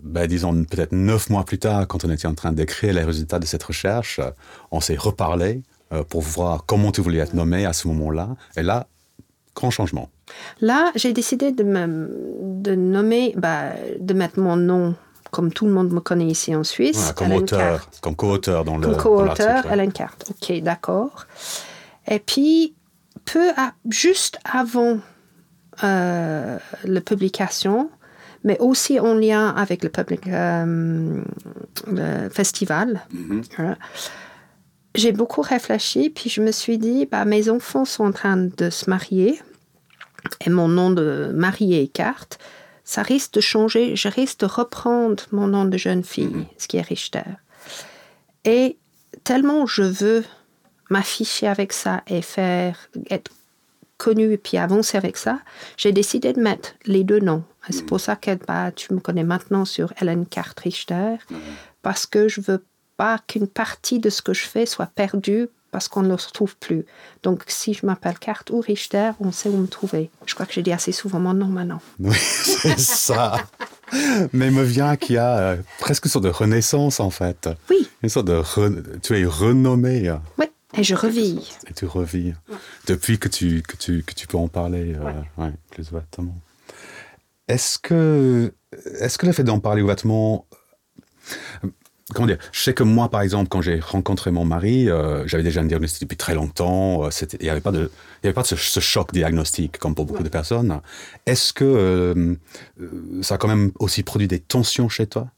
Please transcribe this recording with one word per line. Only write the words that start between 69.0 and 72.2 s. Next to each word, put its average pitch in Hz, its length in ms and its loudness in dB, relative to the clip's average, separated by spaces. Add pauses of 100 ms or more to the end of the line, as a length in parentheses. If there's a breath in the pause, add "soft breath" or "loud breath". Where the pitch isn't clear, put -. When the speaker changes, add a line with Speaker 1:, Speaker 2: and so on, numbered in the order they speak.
Speaker 2:
on 190 120 -2
sait 202 180 -4
où 196 80 0
me 185 100 0
trouver. 160 420 -4 (160)
Je - 80 -6
crois 190 140 -6
que - 60 -12
j'ai 180 100 -2
dit 180 80 0
assez 175 200 -2
souvent 190 280 -4
mon 180 160 0
nom 196 100 0
maintenant. 180 340 -4 (200)
Speaker 1:
Oui, 98 160 2
<laughs> - 20 0
c'est - 600 0